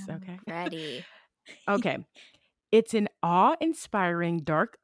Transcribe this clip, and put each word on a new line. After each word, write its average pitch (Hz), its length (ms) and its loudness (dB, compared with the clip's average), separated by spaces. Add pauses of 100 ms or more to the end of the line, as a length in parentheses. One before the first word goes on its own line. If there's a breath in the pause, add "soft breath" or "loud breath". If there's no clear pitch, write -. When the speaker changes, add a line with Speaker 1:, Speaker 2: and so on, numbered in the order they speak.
Speaker 1:
I'm 160 80 -10
Speaker 2:
Okay. 180 300 -14
Speaker 1:
ready. 165 640 -10
Speaker 2:
<laughs> - 40 -20 (540 loud breath)
Okay. 196 300 0 (720 loud breath)
It's 220 240 4
an 208 140 2 (120)
awe-inspiring 175 1200 2
dark 160 400 0